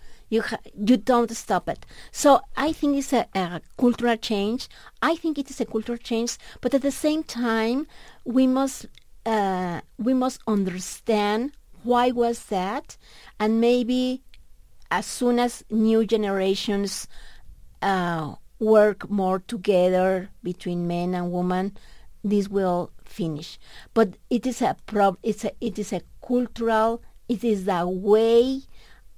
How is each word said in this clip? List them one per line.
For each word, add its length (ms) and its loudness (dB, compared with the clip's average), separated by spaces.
You 120 2
ha-, 200 -6
you 80 6
don't 380 0
stop 340 -2
it. 160 -8
So 280 6
I 160 0
think 260 0
it's 160 -2
a, 120 2
a 260 -2
cultural 400 2
change. 520 -4
I 140 2
think 220 -4
it 120 -6
is 100 -10
a 60 -2
cultural 320 -4
change, 400 -4
but 120 0
at 80 2
the 100 0
same 320 -2
time, 640 -2
we 220 2
must, 380 -2
uh, 560 -2
we 160 0
must 340 0
understand 1040 0
why 280 4
was 340 -2
that, 500 -4
and 200 2
maybe 600 2
as 160 -2
soon 340 0
as 300 -2
new 360 4
generations, 1000 -2
uh, 540 -2
work 500 4
more 300 0
together 880 2
between 460 -6
men 260 -2
and 180 -4
women, 440 -2
this 240 2
will 420 0
finish. 560 -8
But 220 4
it 180 -2
is 140 -6
a 160 0
prob-, 340 2
it's 220 -4
a, 160 -4
it 180 -6
is 140 -8
a 100 -4
cultural, 760 0
it 160 -2
is 220 0
the 200 0
way 760 4